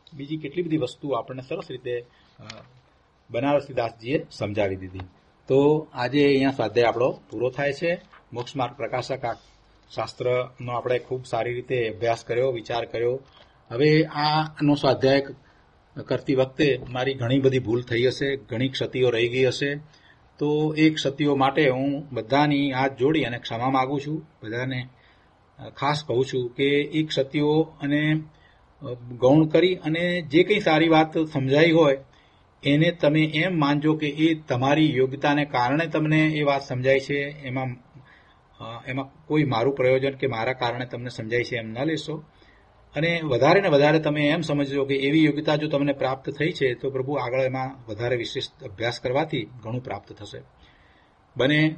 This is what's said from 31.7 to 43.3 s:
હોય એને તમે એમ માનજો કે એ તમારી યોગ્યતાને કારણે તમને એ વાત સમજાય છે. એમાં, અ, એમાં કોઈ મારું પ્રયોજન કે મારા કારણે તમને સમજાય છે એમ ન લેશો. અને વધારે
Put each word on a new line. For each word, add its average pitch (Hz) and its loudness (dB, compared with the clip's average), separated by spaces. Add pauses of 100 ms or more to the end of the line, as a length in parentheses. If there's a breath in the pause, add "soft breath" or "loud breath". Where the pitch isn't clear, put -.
હોય 151 4 (640 soft breath)
એને 151 4
તમે 156 2
એમ 156 0
માનજો 147 2
કે 151 -4
એ 156 2
તમારી 143 2
યોગ્યતાને 143 2
કારણે 139 0
તમને 156 0
એ 156 2
વાત 139 0
સમજાય 131 2
છે. 143 -4
એમાં, 139 -6 (920 soft breath)
અ, 117 -14
એમાં 131 -10
કોઈ 151 2
મારું 123 2
પ્રયોજન 131 2
કે 135 -4
મારા 120 -2
કારણે 123 -4
તમને 123 -10
સમજાય 120 -4
છે 131 -8
એમ 110 -6
ન 113 -6
લેશો. 156 -6 (720 soft breath)
અને 170 0
વધારે 147 4